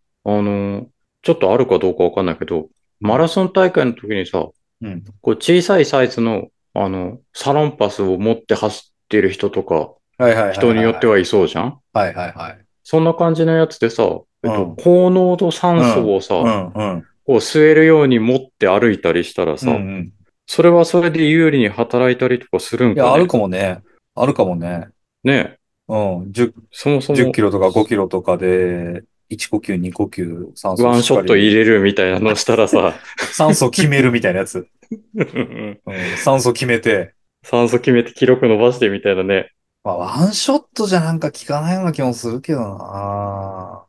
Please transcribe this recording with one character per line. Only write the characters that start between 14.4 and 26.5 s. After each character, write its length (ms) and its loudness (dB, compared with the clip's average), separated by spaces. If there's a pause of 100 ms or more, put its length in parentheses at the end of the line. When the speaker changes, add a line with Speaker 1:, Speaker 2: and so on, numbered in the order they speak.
Speaker 1:
え 60 -4
っ 20 0
と、 140 -2
Speaker 2:
う 40 -6
ん。 80 -14
Speaker 1:
高 340 4
濃 260 2
度 140 -2
酸 280 0 (140)
素 240 2
を 60 -2
さ、 140 -2
Speaker 2:
う 120 2
ん、 200 -2
う 120 -8
ん、 140 -4
う 60 -6
ん。 20 -12 (240)
Speaker 1:
こ 80 2
う 20 6
吸 240 0
え 140 6
る 100 6
よ 200 6
う 20 4
に 120 4
持 180 2
っ 40 -4
て 260 -4
歩 240 2
い 120 -2
た 100 2
り 120 0
し 100 -16
た 100 -2
ら 140 -4
さ、 140 -2
Speaker 2:
う 20 -2
ん、 20 -2
う 20 -4
ん。 340 -10 (340)
Speaker 1:
そ 160 0
れ 80 6
は 160 6
そ 160 2
れ 80 0
で 160 0
有 240 4
利 80 2
に 100 2
働 420 0
い 60 0
た 120 -2
り 100 0
と 100 -20
か 120 -2
す 180 -10
る 100 2
ん 60 0
か 80 0
ね。 40 4
Speaker 2:
い 40 4
や、 20 4
あ 60 4
る 80 4
か 100 0
も 120 0
ね。 340 -4 (320)
あ 100 -2
る 80 2
か 140 0
も 100 -4
ね。 320 -8 (340)
Speaker 1:
ね。 360 -2 (280)
Speaker 2:
う 380 -4
ん。 80 -14
十、 220 0 (160)